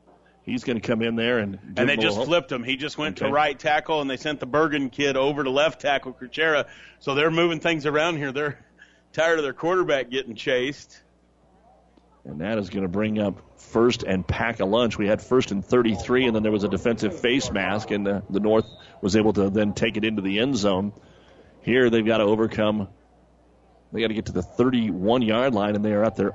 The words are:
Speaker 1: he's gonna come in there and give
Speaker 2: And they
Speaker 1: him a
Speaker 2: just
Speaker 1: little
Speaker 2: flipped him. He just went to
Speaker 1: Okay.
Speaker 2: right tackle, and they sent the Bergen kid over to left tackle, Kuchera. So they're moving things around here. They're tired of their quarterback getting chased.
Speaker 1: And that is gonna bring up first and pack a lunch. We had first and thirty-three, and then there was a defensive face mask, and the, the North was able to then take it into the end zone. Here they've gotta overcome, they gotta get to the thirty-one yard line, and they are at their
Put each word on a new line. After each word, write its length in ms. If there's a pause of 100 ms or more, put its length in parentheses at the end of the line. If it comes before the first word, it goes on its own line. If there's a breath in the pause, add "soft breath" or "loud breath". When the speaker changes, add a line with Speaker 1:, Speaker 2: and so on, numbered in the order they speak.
(420 soft breath)
Speaker 1:
he's 220
gonna 160
come 220
in 120
there 240
and 140
give 80 (160)
Speaker 2:
And 120
they 40
Speaker 1:
him 80
a 20
Speaker 2:
just 160
Speaker 1:
little 80
Speaker 2:
flipped 240
him. 140
He 120
just 220
went 200
to 80
Speaker 1:
Okay. 60
Speaker 2:
right 240
tackle, 440
and 100
they 60
sent 240
the 60
Bergen 440
kid 260
over 280
to 60
left 300
tackle, 320
Kuchera. 520 (340 loud breath)
So 160
they're 160
moving 300
things 260
around 300
here. 160
They're 260 (540 soft breath)
tired 260
of 60
their 80
quarterback 580
getting 240
chased. 680 (1200)
Speaker 1:
And 160
that 180
is 120
gonna 180
bring 300
up 240 (140)
first 480
and 220
pack 340
a 40
lunch. 320
We 120
had 120
first 300
and 140
thirty-three, 600
and 100
then 80
there 80
was 100
a 60
defensive 500
face 320
mask, 400
and 160
the, 240
the 80
North 280 (340 loud breath)
was 160
able 160
to 180
then 220
take 240
it 80
into 180
the 160
end 180
zone. 360 (720 loud breath)
Here 280
they've 160
gotta 160
overcome, 640 (1080)
they 100
gotta 120
get 120
to 60
the 100
thirty-one 800
yard 300
line, 220
and 100
they 100
are 100
at 100
their 200